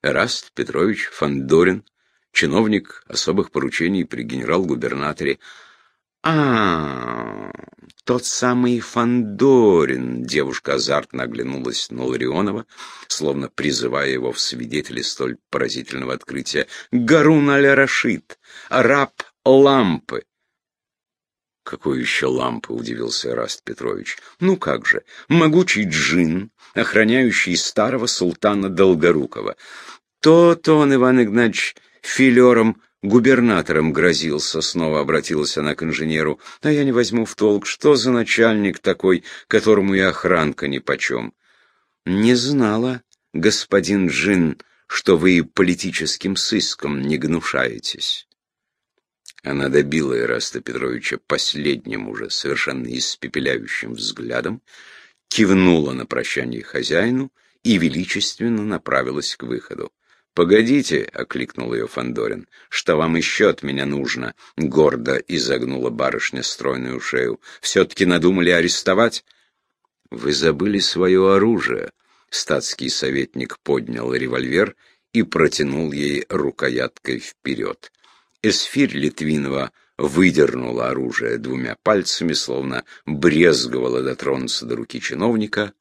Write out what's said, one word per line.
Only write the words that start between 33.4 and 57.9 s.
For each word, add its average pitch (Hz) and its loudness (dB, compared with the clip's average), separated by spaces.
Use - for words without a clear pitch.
грозился", — 80 0
снова 78 -2
обратилась 76 -2
она 73 -2
к - -8
инженеру. 78 -2
"А 151 0
я 147 2
не 135 0
возьму 113 0
в - -14
толк, 104 2
что - 2
за 123 0
начальник 110 2
такой, 92 2
которому 101 4
и 95 2
охранка 82 0
нипочем". 64 -4
"Не 107 4
знала, 123 -2
господин 95 0
Джин, 82 0
что - 2
вы 87 4
политическим 90 -2
сыском 73 -4
не 73 -2
гнушаетесь". 65 -4
Она 69 -4
добила 71 2
Эраста 58 -4
Петровича 60 -6
последним 69 -4
уже 53 -10
совершенно 67 -4
испепеляющим 60 -6
взглядом, 60 -6
кивнула 90 4
на 64 -8
прощание 62 -6
хозяину 101 -2
и 110 2
величественно 95 -2